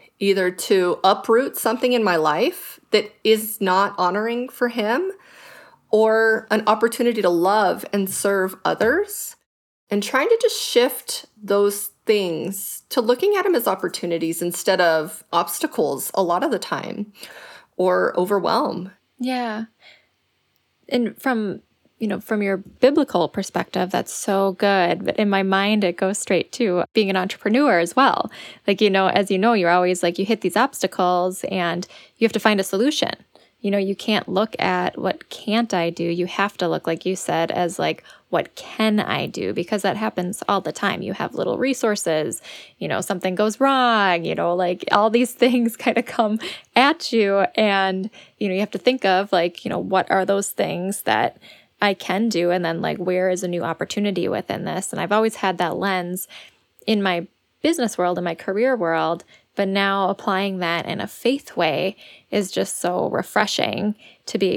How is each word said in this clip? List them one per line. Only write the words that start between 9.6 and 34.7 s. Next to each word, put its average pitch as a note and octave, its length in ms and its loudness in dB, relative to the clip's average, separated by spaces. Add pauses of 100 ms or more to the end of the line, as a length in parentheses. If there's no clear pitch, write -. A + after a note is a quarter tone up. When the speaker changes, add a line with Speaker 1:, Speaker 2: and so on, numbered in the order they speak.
Speaker 1:
And G#3 120 0
trying C#4 260 0
to A4+ 120 6
just - 200 0
shift - 640 0 (160)
those G3+ 500 0 (140)
things G3 840 -2
to C4 120 0
looking B3 360 2
at F#4 80 0
'em F#4 100 4
as - 120 0
opportunities E3+ 720 -4
instead F3+ 400 0
of D#3+ 500 2
obstacles E3+ 840 -2
a G3 100 2
lot F3 200 0
of D4+ 80 0
the G3+ 80 -2
time, - 520 -8 (680)
or F#3 400 2
overwhelm. F3+ 720 0 (280)
Speaker 2:
Yeah. A#3+ 460 -4 (1200)
And A#3+ 320 -2
from, A3 400 -2 (380)
you A3 80 -4
know, - 120 -4
from G#3 220 -2
your G3 160 0
biblical B3+ 720 2
perspective, F#3 640 -4
that's - 220 -4
so G3 400 0
good. F#3+ 520 2
But - 120 -2
in G#3 120 2
my G3 140 2
mind, G3 400 2
it F3 140 0
goes G3 220 0
straight - 340 0
to F3+ 300 0 (100)
being G#3 160 2
an F#3+ 80 0
entrepreneur G#3 600 2
as E3+ 160 0
well. - 360 2 (360)
Like, G3+ 140 2
you G#3 80 6
know, F#3+ 180 4
as G3 220 2
you F#3+ 80 2
know, A3+ 160 4
you're F3+ 160 2
always, F3+ 340 4
like, F3 160 0
you G3 60 0
hit G#3+ 160 0
these F3+ 160 0
obstacles F#3 880 0
and F3 420 -2 (300)
you A3+ 80 2
have G#3+ 80 2
to A3 60 2
find G#3+ 200 4
a F#3+ 40 2
solution. A#3+ 500 0 (480)
You G3+ 100 -2
know, G3+ 60 2
you G3 160 0
can't - 360 -2
look G3+ 280 -2
at, F3+ 400 0